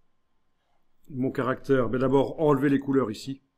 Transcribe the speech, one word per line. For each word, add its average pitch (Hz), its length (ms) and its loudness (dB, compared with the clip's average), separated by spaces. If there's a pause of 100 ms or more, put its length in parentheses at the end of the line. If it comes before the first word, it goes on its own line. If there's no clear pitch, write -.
(1120)
mon 131 200 -2
caractère, 127 580 0
mais 123 100 -2
d'abord 131 420 0
enlever 147 280 2
les 139 120 2
couleurs 135 300 0
ici 135 320 -10 (160)